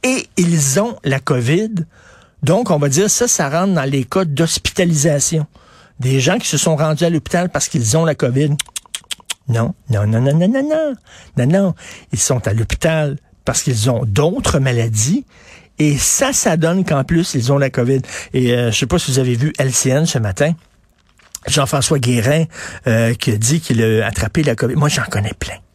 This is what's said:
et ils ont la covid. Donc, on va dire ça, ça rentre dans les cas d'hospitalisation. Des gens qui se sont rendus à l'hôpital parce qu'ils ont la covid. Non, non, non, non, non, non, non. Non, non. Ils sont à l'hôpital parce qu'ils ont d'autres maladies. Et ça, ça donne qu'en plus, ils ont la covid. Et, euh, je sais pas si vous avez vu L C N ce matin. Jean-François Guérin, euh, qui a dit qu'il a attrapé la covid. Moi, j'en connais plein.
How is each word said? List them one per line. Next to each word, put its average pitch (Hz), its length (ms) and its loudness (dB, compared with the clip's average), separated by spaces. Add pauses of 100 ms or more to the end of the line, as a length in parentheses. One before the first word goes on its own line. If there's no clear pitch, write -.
et 254 300 -2
ils 165 440 2
ont 220 220 -4
la 135 160 0
covid. 139 520 0 (720)
Donc, 185 280 2
on 156 80 2
va 143 120 0
dire 180 180 2
ça, - 180 0
ça 156 220 0
rentre 180 240 0
dans 139 180 0
les 139 140 0
cas 190 220 -2
d'hospitalisation. 156 1200 0 (520)
Des 131 220 0
gens 160 160 2
qui 247 100 -4
se 147 120 -2
sont 160 180 2
rendus 156 280 0
à 170 40 2
l'hôpital 175 400 -2
parce - 200 -4
qu'ils 120 280 0
ont 165 80 4
la 156 100 0
covid. 139 360 0 (1000)
Non, 117 260 0 (140)
non, 104 180 0
non, 113 140 2
non, 139 160 2
non, 170 100 4
non, 269 160 2
non. 302 320 -2 (440)
Non, 147 80 2
non. 185 280 2 (380)
Ils - 60 -4
sont - 280 -2
à 104 60 0
l'hôpital 143 640 0 (300)
parce - 160 -2
qu'ils 117 280 0
ont 120 140 0
d'autres 151 540 0
maladies. 120 680 0 (540)
Et 147 180 2
ça, 262 380 0
ça 170 240 0
donne 170 260 2
qu'en 143 200 0
plus, 170 280 0
ils 123 180 0
ont 139 60 4
la 139 140 0
covid. 131 320 0 (320)
Et, 127 180 2
euh, 120 180 0
je 110 60 -2
sais 135 100 -2
pas 175 120 0
si - 120 -4
vous 131 80 0
avez 127 180 2
vu 147 220 0
L 135 140 0
C - 160 0
N 139 160 2
ce 165 140 -2
matin. 117 340 0 (960)
Jean-François 139 520 0
Guérin, 127 460 2 (420)
euh, 117 280 2
qui - 160 -2
a 107 80 0
dit 135 240 0
qu'il 117 200 0
a 110 240 2
attrapé 117 360 -2
la 135 120 2
covid. 117 200 -2
Moi, 147 160 2
j'en 139 140 -2
connais - 340 -4
plein. - 160 -8 (200)